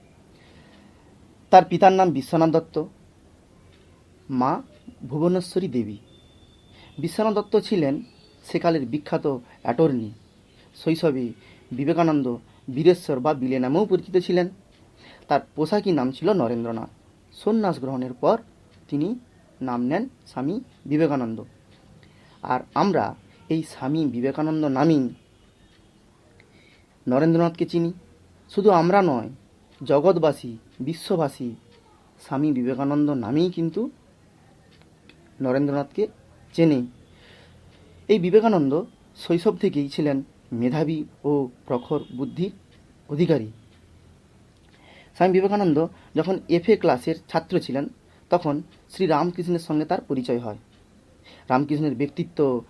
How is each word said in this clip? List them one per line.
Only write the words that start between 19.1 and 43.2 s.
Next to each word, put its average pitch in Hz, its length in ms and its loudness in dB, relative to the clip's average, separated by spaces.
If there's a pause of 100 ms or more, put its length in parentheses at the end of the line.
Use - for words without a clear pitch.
নাম 123 260 -4
নেন 175 160 0 (240)
স্বামী 135 280 -6 (300)
বিবেকানন্দ। 135 540 0 (1040)
আর 127 160 -2 (140)
আমরা 156 320 0 (440)
এই 160 140 -2
স্বামী 151 440 -4
বিবেকানন্দ 147 600 -2
নামেই 143 340 2 (2000)
নরেন্দ্রনাথকে 165 580 2
চিনি। 170 260 -2 (600)
শুধু 208 200 4
আমরা 180 300 8
নয়, 131 280 2 (520)
জগৎবাসী, 147 720 2 (280)
বিশ্ববাসী 147 720 -2 (720)
স্বামী 147 300 -2
বিবেকানন্দ 139 560 0 (160)
নামেই 156 280 0
কিন্তু 165 300 -4 (1600)
নরেন্দ্রনাথকে 139 600 -2 (520)
চেনে। 160 240 4 (1300)
এই 208 100 4
বিবেকানন্দ 180 540 2 (440)
শৈশব 175 440 -2
থেকেই 143 280 -2
ছিলেন 147 280 -2 (360)
মেধাবী 147 460 -2 (240)
ও 143 80 -2 (320)
প্রখর 143 380 -4 (140)
বুদ্ধির 131 360 -6 (580)
অধিকারী। 147 400 0 (1700)